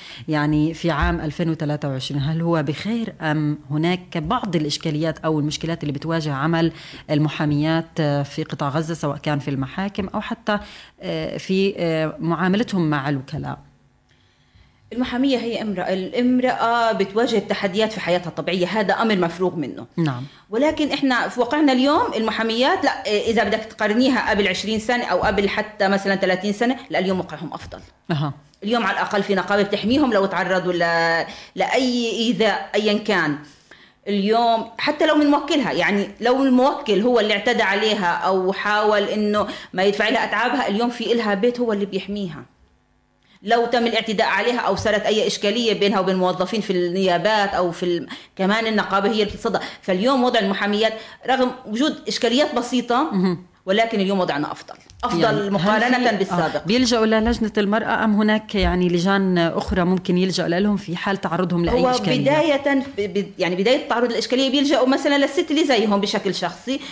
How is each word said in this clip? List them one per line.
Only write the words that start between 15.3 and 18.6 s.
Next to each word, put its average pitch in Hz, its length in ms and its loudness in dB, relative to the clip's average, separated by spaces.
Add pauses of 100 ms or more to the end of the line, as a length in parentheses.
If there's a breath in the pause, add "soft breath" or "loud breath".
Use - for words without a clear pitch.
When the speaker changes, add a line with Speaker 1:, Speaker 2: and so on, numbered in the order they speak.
Speaker 2:
هي 220 240 -4
امرأة، 190 300 -4
الامرأة 233 1000 0
بتواجه 214 460 0
تحديات 208 540 -2
في - 80 -8
حياتها 175 280 -2
الطبيعية، 170 380 -2